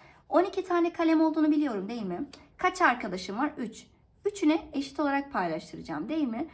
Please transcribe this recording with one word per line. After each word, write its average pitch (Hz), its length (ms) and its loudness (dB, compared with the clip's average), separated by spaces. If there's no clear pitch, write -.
On 339 160 6
iki 381 200 -4
tane 339 280 2
kalem 320 280 4
olduğunu 311 300 4
biliyorum, 247 380 0
değil 240 140 -6
mi? 185 260 -6
Kaç 359 260 0
arkadaşım 214 560 0
var? 202 180 0
Üç. - 300 -10
Üçüne 320 480 2
eşit - 280 -6
olarak 277 320 0
paylaştıracağım, 165 760 -4
değil 302 200 0
mi? 254 260 -4